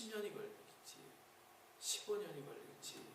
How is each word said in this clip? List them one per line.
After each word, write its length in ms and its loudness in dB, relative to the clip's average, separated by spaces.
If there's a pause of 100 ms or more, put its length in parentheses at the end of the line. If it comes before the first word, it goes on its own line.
십 80 0
년이 240 4
걸릴지, 640 -4 (840)
십오 380 6
년이 300 2
걸릴지 580 -4 (100)